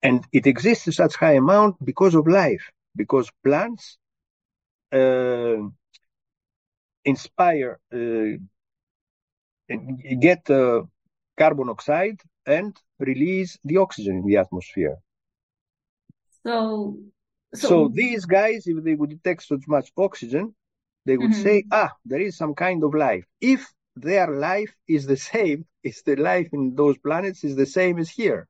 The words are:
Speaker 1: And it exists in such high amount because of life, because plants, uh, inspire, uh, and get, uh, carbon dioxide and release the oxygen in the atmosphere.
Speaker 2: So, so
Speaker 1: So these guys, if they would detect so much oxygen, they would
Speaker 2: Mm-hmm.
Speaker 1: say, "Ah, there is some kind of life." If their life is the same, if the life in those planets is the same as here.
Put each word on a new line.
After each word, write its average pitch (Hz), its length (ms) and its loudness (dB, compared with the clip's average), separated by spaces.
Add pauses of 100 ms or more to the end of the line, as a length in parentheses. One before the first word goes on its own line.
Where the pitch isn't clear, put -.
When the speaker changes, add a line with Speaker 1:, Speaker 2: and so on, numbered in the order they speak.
Speaker 1:
And 127 300 2
it 135 140 4
exists 139 400 2
in 165 80 -2
such 160 220 0
high 160 180 4
amount 190 500 4
because 180 300 2
of 156 120 4
life, 165 460 0 (220)
because 120 360 -2 (140)
plants, 185 540 -2 (920)
uh, 127 640 2 (1500)
inspire, 143 760 0 (140)
uh, 113 460 -4 (1300)
and 131 540 -8
get, 175 260 4
uh, 123 340 2 (560)
carbon 147 280 2
dioxide 165 520 -4 (280)
and 175 280 -2 (240)
release 160 640 -4
the 147 140 -2
oxygen 110 400 -2
in 92 100 -4
the 101 120 4
atmosphere. 90 580 -4 (1500)
Speaker 2:
So, 220 520 -4 (580)
so - 140 -4
Speaker 1:
So 165 240 6
these 233 320 -2
guys, 202 420 0
if 160 160 -4
they 160 120 0
would 151 160 -4
detect 170 320 -6
so 143 240 -4
much 147 320 -2
oxygen, 180 560 -4 (500)
they 131 140 2
would 220 140 2
Speaker 2:
Mm-hmm. 208 100 0
Speaker 1:
say, 202 280 4
"Ah, 214 220 0 (140)
there 131 140 -4
is 196 180 -6
some 151 160 -4
kind 175 300 -2
of 147 100 0
life." 127 300 0 (160)
If 254 300 0 (260)
their 170 320 0
life 175 460 -4 (140)
is 147 180 0
the 135 100 2
same, 165 500 -2 (160)
if - 220 -10
the 139 120 2
life 170 360 0
in 131 220 -4
those 143 240 2
planets 175 460 -6
is 143 100 -4
the 135 120 2
same 180 320 0
as 165 100 -4
here. 151 420 -4